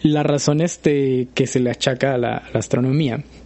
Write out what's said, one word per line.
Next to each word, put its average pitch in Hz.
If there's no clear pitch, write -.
la 151
razón, 147
este, 139
que 131
se -
le 123
achaca 131
a 123
la, 117
a -
la 131
astronomía, 131